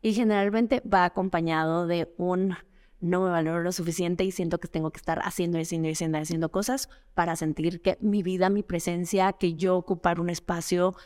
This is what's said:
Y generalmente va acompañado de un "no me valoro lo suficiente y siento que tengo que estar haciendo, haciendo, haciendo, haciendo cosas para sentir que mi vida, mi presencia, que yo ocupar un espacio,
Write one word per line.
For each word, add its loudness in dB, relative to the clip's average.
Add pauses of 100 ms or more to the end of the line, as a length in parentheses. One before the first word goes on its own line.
Y 2
generalmente 2
va 4
acompañado 0
de -2
un 0 (460)
"no 2
me 2
valoro 0
lo -2
suficiente -2
y 0
siento -2
que -10
tengo -4
que -16
estar -2
haciendo, -2
haciendo, -2
haciendo, -2
haciendo -2
cosas -2 (260)
para 0
sentir -2
que 2
mi 0
vida, 0
mi 0
presencia, 0
que -2
yo 2
ocupar 0
un -2
espacio, 0 (120)